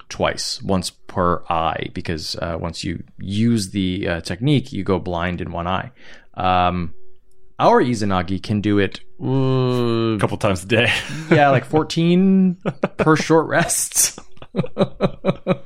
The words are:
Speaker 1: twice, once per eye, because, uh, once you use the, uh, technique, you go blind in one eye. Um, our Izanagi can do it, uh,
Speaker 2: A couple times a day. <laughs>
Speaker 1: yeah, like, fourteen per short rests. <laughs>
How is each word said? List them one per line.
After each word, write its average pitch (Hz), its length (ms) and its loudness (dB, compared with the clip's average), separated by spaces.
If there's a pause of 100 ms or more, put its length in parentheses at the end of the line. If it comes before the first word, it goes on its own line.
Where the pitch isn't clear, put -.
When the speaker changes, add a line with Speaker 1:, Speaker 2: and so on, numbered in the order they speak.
Speaker 1:
twice, - 520 -4
once 95 280 -2
per - 600 -2
eye, 82 440 -2
because, 85 420 -6
uh, 85 240 -4
once 85 240 -6
you 87 200 -6 (140)
use 104 540 0
the, 92 360 -2
uh, 85 140 -2
technique, 120 500 0
you 98 120 -6
go 92 160 2
blind 87 420 -4
in 87 100 -8
one 85 160 -4
eye. 92 240 -2 (440)
Um, 90 580 2 (640)
our 214 240 4
Izanagi 98 600 0
can 104 200 -2
do 104 180 2
it, 92 200 0 (220)
uh, 127 920 0
Speaker 2:
A 101 40 -2
couple 101 180 0
times 95 260 0
a 95 40 -12
day. 113 260 2 (180)
<laughs> 156 200 -10
Speaker 1:
yeah, 147 180 8
like, 131 160 2
fourteen 175 920 4 (400)
per 156 180 6
short 156 320 4
rests. - 720 0 (340)
<laughs> 233 60 -2 (1080)